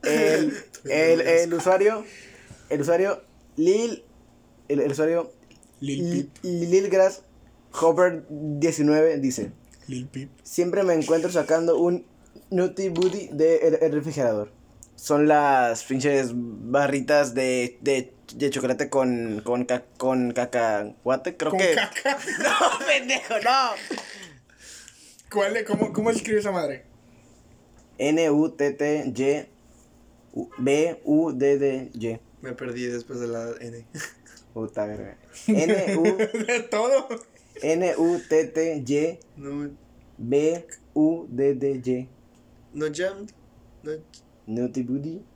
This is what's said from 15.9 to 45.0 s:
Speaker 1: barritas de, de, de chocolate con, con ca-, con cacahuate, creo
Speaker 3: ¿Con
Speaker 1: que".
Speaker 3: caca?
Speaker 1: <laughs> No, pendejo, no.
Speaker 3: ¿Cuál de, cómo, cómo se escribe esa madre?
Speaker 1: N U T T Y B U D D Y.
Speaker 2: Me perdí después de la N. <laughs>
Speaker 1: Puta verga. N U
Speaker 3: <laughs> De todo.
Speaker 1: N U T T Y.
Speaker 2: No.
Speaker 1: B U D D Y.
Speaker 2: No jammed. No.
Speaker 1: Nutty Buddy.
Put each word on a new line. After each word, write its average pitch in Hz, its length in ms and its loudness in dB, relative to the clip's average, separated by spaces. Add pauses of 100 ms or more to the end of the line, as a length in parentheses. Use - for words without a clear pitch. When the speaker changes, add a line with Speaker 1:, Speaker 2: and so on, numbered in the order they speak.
Speaker 1:
barritas 127 1000 0
de, 127 480 -2
de, 131 300 0 (220)
de 139 160 0
chocolate 127 380 -2
con, 117 560 -2
con 123 200 -2
ca-, 123 200 -2 (120)
con 127 360 0
cacahuate, 120 1040 -2
creo 156 140 -2
Speaker 3:
¿Con 190 100 -2
Speaker 1:
que". 180 140 4
Speaker 3:
caca? - 440 -2 (120)
Speaker 1:
<laughs> - 120 -6
No, - 440 0
pendejo, 269 480 -2 (100)
no. 254 260 2 (1600)
Speaker 3:
¿Cuál 208 240 0
de, 220 100 -2
cómo, - 280 -2
cómo 214 200 0
se 220 60 0
escribe 214 220 0
esa 202 120 -4
madre? - 320 -4 (1120)
Speaker 1:
N 156 320 2
U 156 200 2
T 143 220 0
T 147 420 -2
Y 139 320 0 (1120)
B 151 460 2
U 151 280 2
D 139 260 2
D 135 360 -2
Y. 113 240 -6 (220)
Speaker 2:
Me 131 120 -12
perdí 123 340 -8
después 120 340 -8
de 120 80 -6
la 117 220 -6 (100)
N. 117 240 -16 (340)
<laughs> - 360 -20
Speaker 1:
Puta 107 320 -4
verga. 104 320 -12 (280)
N 196 500 2
U 190 200 2
Speaker 3:
<laughs> 214 300 -2
De 233 140 -2 (100)
todo. 247 380 0 (540)
Speaker 1:
N 165 340 0
U 170 320 2
T 156 180 4
T 160 400 -2
Y. 151 320 0 (180)
Speaker 2:
No. 143 340 -10 (460)
Speaker 1:
B 151 500 0 (280)
U 165 340 2
D 135 260 0
D 135 300 -2
Y. 127 240 -2 (640)
Speaker 2:
No 151 220 -6
jammed. 196 360 -6 (520)
No. 151 100 -10 (540)
Speaker 1:
Nutty 120 360 -4
Buddy. 143 400 -6 (140)